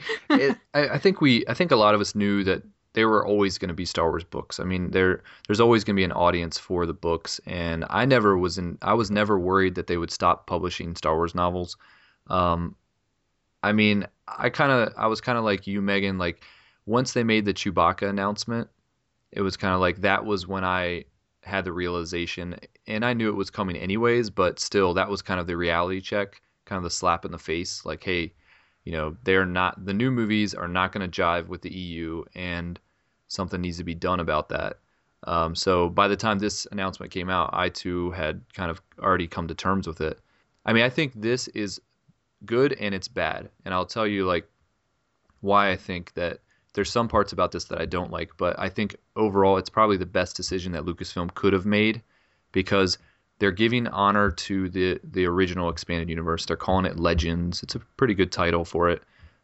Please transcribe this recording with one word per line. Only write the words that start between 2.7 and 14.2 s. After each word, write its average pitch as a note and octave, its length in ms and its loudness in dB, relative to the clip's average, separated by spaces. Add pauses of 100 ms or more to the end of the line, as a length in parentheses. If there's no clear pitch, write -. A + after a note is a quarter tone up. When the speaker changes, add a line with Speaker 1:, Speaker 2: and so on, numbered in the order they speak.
Speaker 2:
there A2+ 160 4
were G#2+ 180 4
always G2+ 320 2
gonna F2+ 160 -4
be F2 100 -6
Star E2 260 0
Wars D#2 120 -2
books. - 380 -10
I - 40 -4
mean, F2+ 280 -2
there, F#2 320 2 (240)
there's G#2 100 0
always A#2 240 6
gonna G2+ 140 0
be F#2+ 80 4
an E2+ 80 0
audience E2+ 440 2
for F2 300 -2
the E2 80 -2
books, - 500 -4
and E2+ 460 -4
I A2 140 2
never G#2+ 340 6
was F2+ 200 0
in, F2 240 -6
I G2 120 2
was A2+ 160 2
never G#2 260 2
worried F#2 380 2
that F2+ 140 -6
they F2+ 80 0
would E2+ 160 -4
stop - 340 0
publishing F2 480 -4
Star D#2+ 220 0
Wars E2+ 180 0
novels. F2 420 -2 (520)
Um, F2 480 0 (880)
I G#2 80 2
mean, G#2+ 340 4 (220)